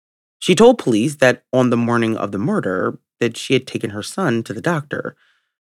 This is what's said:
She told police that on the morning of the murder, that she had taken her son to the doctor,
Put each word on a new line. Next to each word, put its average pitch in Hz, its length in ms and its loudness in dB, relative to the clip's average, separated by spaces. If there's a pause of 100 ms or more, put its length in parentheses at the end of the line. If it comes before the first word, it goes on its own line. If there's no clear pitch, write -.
(400)
She 180 160 2
told 233 220 8
police 123 400 0
that 123 260 2 (100)
on 127 160 4
the 117 80 2
morning 117 400 0
of 101 140 -6
the 101 60 -6
murder, 113 600 -4 (200)
that 117 180 -2
she - 160 -4
had 127 120 0
taken 110 260 -8
her 104 120 -10
son 117 400 -2
to - 100 -12
the 110 80 -10
doctor, - 540 -6 (540)